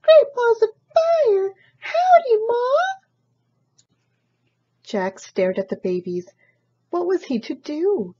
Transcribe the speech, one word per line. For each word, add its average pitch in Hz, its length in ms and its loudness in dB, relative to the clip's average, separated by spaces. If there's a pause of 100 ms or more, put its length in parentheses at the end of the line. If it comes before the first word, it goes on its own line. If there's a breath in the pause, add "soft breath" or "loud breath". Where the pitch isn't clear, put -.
Great - 340 4
balls 466 280 0
of 440 80 0 (240)
fire! 554 580 0 (260 soft breath)
Howdy, 679 580 2 (100)
Ma! 466 80 -2 (2250)
Jack 190 360 -6
stared 185 400 -4
at 190 100 -6
the 202 80 -8
babies. 180 520 -8 (600)
What 349 180 -6
was 359 180 -4
he 247 160 -6
to 294 140 -12
do? 302 640 -6